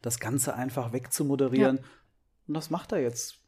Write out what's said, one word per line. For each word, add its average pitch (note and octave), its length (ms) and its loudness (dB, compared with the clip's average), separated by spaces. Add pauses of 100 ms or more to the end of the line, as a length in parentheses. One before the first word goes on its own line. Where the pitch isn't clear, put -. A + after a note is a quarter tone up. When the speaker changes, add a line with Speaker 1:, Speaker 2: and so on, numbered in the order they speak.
Speaker 1:
das A#2 160 -4
Ganze C3+ 340 0
einfach B2 400 -4
wegzumoderieren. C3+ 840 2
Speaker 2:
Ja. - 60 -4 (640)
Speaker 1:
Und D3+ 60 -2
das D#3 160 -4
macht E3+ 220 -4
er G3 80 0
jetzt. A#2+ 480 -2